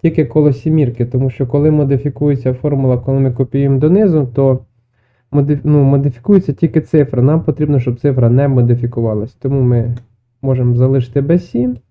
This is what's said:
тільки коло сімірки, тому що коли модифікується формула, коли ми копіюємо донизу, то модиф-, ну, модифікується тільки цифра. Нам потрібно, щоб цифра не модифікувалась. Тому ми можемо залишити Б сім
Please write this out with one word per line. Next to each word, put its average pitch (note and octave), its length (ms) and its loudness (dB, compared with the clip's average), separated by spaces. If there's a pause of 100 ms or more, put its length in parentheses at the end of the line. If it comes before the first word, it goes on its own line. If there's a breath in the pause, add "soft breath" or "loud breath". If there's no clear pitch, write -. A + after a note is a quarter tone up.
тільки D#3+ 240 0
коло D3 280 0
сімірки, C3+ 540 -2
тому C3 240 -2
що C3 160 -6
коли D3 240 0
модифікується C#3 840 -2
формула, C3+ 440 -2
коли C3+ 220 -2
ми C3 120 0
копіюємо C3+ 460 0
донизу, D#3+ 560 2
то C3+ 240 2 (760)
модиф-, C#3+ 320 0
ну, D3 180 4
модифікується C#3 720 2
тільки - 280 0
цифра. C#3 420 0
Нам D3+ 220 2
потрібно, D3 360 0
щоб A#2+ 200 -4
цифра B2+ 300 2
не C3+ 180 2
модифікувалась. A#2+ 840 -2
Тому C#3 280 -4
ми A#2+ 340 0 (460)
можемо B2+ 320 0
залишити C3 460 0
Б D#3+ 180 0
сім A#3+ 380 -4 (140)